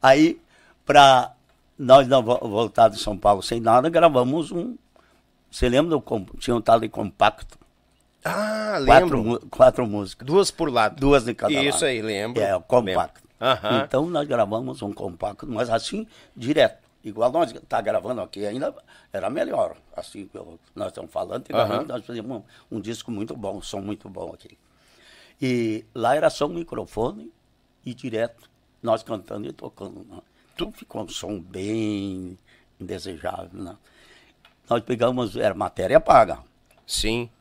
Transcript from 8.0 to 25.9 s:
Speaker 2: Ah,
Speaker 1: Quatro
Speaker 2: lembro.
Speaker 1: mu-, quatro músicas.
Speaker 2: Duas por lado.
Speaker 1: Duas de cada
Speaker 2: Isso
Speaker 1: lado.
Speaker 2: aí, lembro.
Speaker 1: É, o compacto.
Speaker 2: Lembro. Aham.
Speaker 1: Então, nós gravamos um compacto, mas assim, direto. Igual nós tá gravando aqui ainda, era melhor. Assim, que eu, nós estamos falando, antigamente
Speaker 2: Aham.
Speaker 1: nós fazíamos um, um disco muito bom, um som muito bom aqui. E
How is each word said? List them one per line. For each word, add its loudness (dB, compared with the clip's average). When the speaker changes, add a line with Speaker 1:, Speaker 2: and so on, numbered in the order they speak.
Speaker 2:
Ah, -4
Speaker 1:
Quatro 8
Speaker 2:
lembro. -2
Speaker 1:
mu-, -2
quatro 4
músicas. -8
Speaker 2:
Duas 2
por -4
lado. 0
Speaker 1:
Duas 4
de -4
cada -2
Speaker 2:
Isso -2
Speaker 1:
lado. -
Speaker 2:
aí, -2
lembro. -4
Speaker 1:
É, 0
o -4
compacto. 0
Speaker 2:
Lembro. 0
Aham. 0
Speaker 1:
Então, 0
nós -4
gravamos -2
um -6
compacto, -10
mas -4
assim, -4
direto. 0
Igual -2
nós -2
tá -2
gravando -4
aqui -10
ainda, -6
era -6
melhor. -4
Assim, -14
que -18
eu, -20
nós -8
estamos -16
falando, -8
antigamente -2
Speaker 2:
Aham. -10
Speaker 1:
nós -14
fazíamos -12
um, -10
um -8
disco -12
muito -8
bom, -8
um -16
som -12
muito -10
bom -12
aqui. -20
E -2